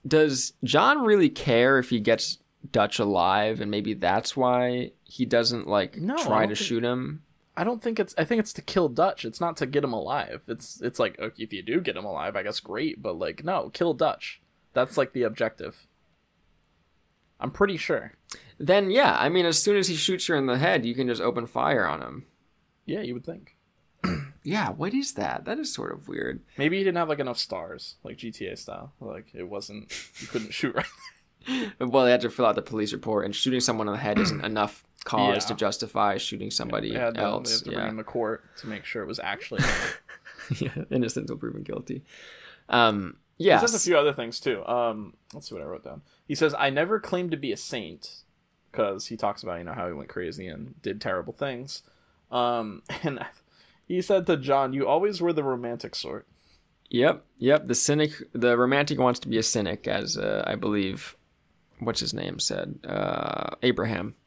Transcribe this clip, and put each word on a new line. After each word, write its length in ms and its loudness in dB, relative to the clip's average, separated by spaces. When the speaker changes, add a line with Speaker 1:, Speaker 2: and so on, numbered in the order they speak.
Speaker 1:
does 460 4
John 420 4
really 240 8
care 520 6
if 100 -4
he 80 2
gets 400 2
Dutch 300 2
alive, 600 4
and 80 -4
maybe 260 -2
that's 420 0
why 560 2
he 240 -4
doesn't, 400 2
like, 300 0
Speaker 2:
No, 180 -2
I 80 0
Speaker 1:
try 200 2
Speaker 2:
don't 80 2
Speaker 1:
to 40 -2
Speaker 2:
think 140 -2
Speaker 1:
shoot 160 0
him? 380 -2
Speaker 2:
I 80 -2
don't 180 -2
think 160 -2
it's, 180 -2
I 60 0
think 160 2
it's 140 -2
to 100 -12
kill 260 2
Dutch. 360 2
It's 160 -8
not 160 -2
to 100 -2
get 160 0
him 100 -2
alive. 540 -4
It's, 340 -10
it's 200 -4
like, 180 0
okay, 240 -8
if 100 -10
you 120 -8
do 160 0
get 160 -4
him 80 -8
alive, 320 -4
I 80 -2
guess 160 -4
great, 420 -6
but, 160 -4
like, 240 -4
no, 320 -2
kill 200 2
Dutch. 460 -2
That's, 220 2
like, 160 2
the 120 0
objective. 640 -4
I'm 100 -4
pretty 280 2
sure. 340 -4
Speaker 1:
Then, 340 4
yeah, 260 6
I 100 4
mean, 160 4
as 160 4
soon 160 4
as 120 2
he 80 -2
shoots 320 0
her 80 4
in 100 2
the 120 4
head, 280 4
you 80 -2
can 140 0
just 120 0
open 280 0
fire 360 2
on 160 0
him. 260 -12
Speaker 2:
Yeah, 140 -4
you 140 -6
would 120 -10
think. 300 -14
Speaker 1:
<clears throat> 100 0
Yeah, 260 -2
what 240 -4
is 200 -2
that? 300 -4
That 140 -6
is 160 -6
sort 180 -6
of 160 -12
weird. 320 -6
Speaker 2:
Maybe 220 0
he 60 0
didn't 120 2
have, 120 0
like, 100 -2
enough 200 -4
stars, 640 -8
like, 140 -14
G 140 -10
T 160 -10
A 100 -8
style. 420 -14
Like, 360 -14
it 80 -12
wasn't, 500 -10
you 60 -12
couldn't 280 -6
<laughs> 0 -
shoot 200 -2
right 120 -2
there. 400 -4
Speaker 1:
Well, 200 6
they 60 8
had 100 4
to 80 -2
fill 160 2
out 80 4
the 80 -2
police 320 -4
report, 320 0
and 100 -6
shooting 240 2
someone 280 0
in 40 -2
the 60 -4
head 200 0
isn't 260 0
Speaker 2:
<clears throat> 0 -
Speaker 1:
enough 400 -2
cause 380 2
Speaker 2:
Yeah. 60 -4
Speaker 1:
to 60 -2
justify 640 0
shooting 340 -6
somebody 380 -2
Speaker 2:
Yeah, 100 -2
they 60 0
had 120 0
to, 40 -4
Speaker 1:
else. 280 0
Speaker 2:
they 80 2
had 80 -2
to 80 -8
Speaker 1:
Yeah. 60 -4
Speaker 2:
bring 120 -2
him 80 -8
to 60 -10
court 400 -4
to 100 -12
make 180 -10
sure 160 -6
it 40 -6
was 120 -8
actually 440 -6
him. 80 4
Speaker 1:
<laughs> 440 -8
Yeah, 300 -4
innocent 340 0
until 120 -8
proven 260 -8
guilty. 400 -10
Um, 460 4
yeah. 240 8
Speaker 2:
He 60 4
says 80 2
a 120 0
few 120 6
other 160 4
things, 260 -8
too. 240 -2
Um, 500 -2
let's 160 -14
see 60 -10
what 60 -10
I 40 -10
wrote 180 -10
down. 160 -12
He 100 -4
says, 200 4
"I 140 2
never 300 0
claimed 320 -2
to 40 0
be 160 -4
a 60 -2
saint," 640 -10
'cause 360 -2
he 100 -8
talks 240 -2
about, 160 -6
you 60 -10
know, 100 -10
how 140 -4
he 40 -6
went 160 -10
crazy 380 -8
and 340 -14
did 220 -6
terrible 320 -4
things. 480 -8
Um, 520 0
<laughs> 100 -8
and 240 -4
he 160 -2
said 240 2
to 100 4
John, 380 2
"You 120 0
always 360 2
were 100 2
the 100 0
romantic 520 -4
sort." 320 -8
Speaker 1:
Yep, 340 2
yep. 260 4
The 100 0
cynic, 380 2
the 240 4
romantic 400 2
wants 220 4
to 80 -10
be 100 2
a 40 2
cynic, 460 -2
as, 300 -2
uh, 280 0
I 100 -2
believe, 600 -2
what's 220 -2
his 120 -4
name 260 -6
said, 480 -4
uh, 760 -4
Abraham. 520 0